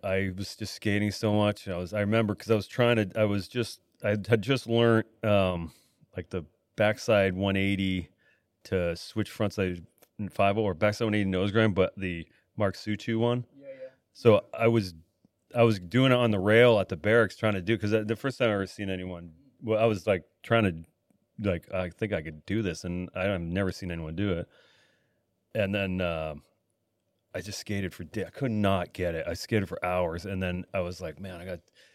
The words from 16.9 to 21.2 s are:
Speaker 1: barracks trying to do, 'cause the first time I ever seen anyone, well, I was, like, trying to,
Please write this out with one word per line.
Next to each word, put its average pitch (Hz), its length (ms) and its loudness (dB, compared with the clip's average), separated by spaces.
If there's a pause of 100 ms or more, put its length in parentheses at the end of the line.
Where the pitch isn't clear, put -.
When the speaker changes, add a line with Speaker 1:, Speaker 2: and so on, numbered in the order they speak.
Speaker 1:
barracks 104 380 4
trying 110 180 0
to 95 80 -4
do, 101 160 0
'cause 104 140 -2
the 110 240 0
first 131 220 -6
time 120 120 2
I 104 40 2
ever 98 140 -2
seen 101 220 -10
anyone, 90 420 -8 (300)
well, 110 200 0
I 113 40 6
was, 107 220 0
like, 95 160 2 (200)
trying 117 220 2
to, - 840 -6